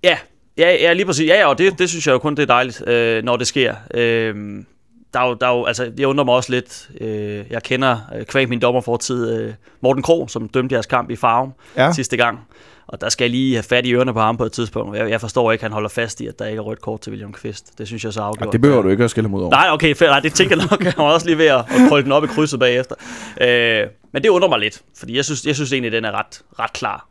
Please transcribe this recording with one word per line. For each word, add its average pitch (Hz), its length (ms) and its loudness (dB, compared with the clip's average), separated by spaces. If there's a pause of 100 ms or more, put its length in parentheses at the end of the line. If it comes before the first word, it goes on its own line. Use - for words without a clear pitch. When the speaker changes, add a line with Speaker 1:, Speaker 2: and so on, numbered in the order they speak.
Speaker 1:
Ja, 175 120 4 (420)
ja, 170 120 6 (100)
ja, 170 120 4
lige 175 140 0
præcis. 156 220 0
Ja, 185 100 6
ja, 190 80 4
og 139 120 2
det, 185 200 2
det 180 120 0
synes 165 160 -6
jeg 143 60 4
jo 131 60 4
kun, 147 160 -2
det 147 80 0
er 135 40 2
dejligt, 123 420 0
øh, 117 360 0
når 123 120 0
det 120 100 -2
sker. 117 280 0 (200)
Øhm, 107 720 -2 (480)
der 123 60 0
er 127 80 0
jo, 120 60 -2
der 123 120 -2
er 123 100 2
jo, 120 80 -2
altså, 117 340 -4
jeg 139 80 0
undrer 139 180 2
mig 123 100 2
også 127 180 0
lidt. - 380 -6 (100)
Øh, 104 500 -8
jeg 120 120 -8
kender, 127 360 0 (180)
øh, 113 100 -8
kvæg 131 220 0
min 120 120 -4
dommerfortid, 120 800 -2
øh, 110 120 -8 (300)
Morten 131 200 2
Krog, 165 280 2
som 113 180 -8
dømte 127 260 -2
jeres 113 120 -2
kamp 123 240 -2
i 120 60 -6
Farven 127 360 0 (240)
Speaker 2:
Ja. 135 160 2
Speaker 1:
sidste 131 240 -4
gang. 120 220 0 (480)
Og - 140 -14
der 101 80 -4
skal 120 160 -2
jeg 120 60 0
lige 131 240 0
have 113 80 -2
fat 123 240 0
i 123 80 0
ørerne 127 180 2
på 110 80 -2
ham 113 160 2
på 117 80 -2
et 113 80 -6
tidspunkt. 107 440 -6
Jeg, 110 140 -2
jeg 110 100 -2
forstår 113 320 0
ikke, 113 120 -4
han 107 80 -6
holder 107 160 -4
fast 113 320 -6
i, 107 60 -8
at 107 120 -14
der 107 80 -8
ikke 110 140 -6
er - 20 -10
rødt 107 180 -10
kort 107 200 -8
til 110 100 -14
William 104 220 -14
Kvist. - 460 -14
Det 113 80 -12
synes 113 180 -10
jeg 107 80 -6
så 107 80 -6
afgjort. 104 260 -6
Speaker 2:
Ja, 104 60 -6
det 117 80 2
behøver 131 220 6
du 95 60 2
ikke 101 160 4
at 113 60 0
skælde 107 180 -2
ham 98 60 -4
ud 98 80 -4
over. 87 80 -4
Speaker 1:
Nej, 151 200 4
okay, 156 240 2
fair. 165 140 4
Nej, 139 120 4
det 156 140 -2
tænker - 220 4
jeg 180 140 0
nok. 202 160 0
<laughs> 175 80 0
Han 156 100 0
var 147 80 4
også 165 140 2
lige 165 120 2
ved 160 80 6
at, 135 120 6
at 127 300 6
krølle 143 160 4
den 139 80 0
op 151 120 4
i - 20 -2
krydset 143 340 -2
bagefter. 127 340 0 (460)
Øh, 117 460 2 (260)
men 139 100 -4
det 226 60 4
undrer 190 200 4
mig 127 100 2
lidt, 107 240 -4 (160)
fordi 120 180 -8
jeg 135 80 0
synes, 139 220 -6
jeg 147 80 0
synes 139 180 -4
egentlig, 123 200 -2
den 113 120 -2
er 107 140 -4
ret, - 240 -10 (160)
ret 113 140 -4
klar. - 380 -8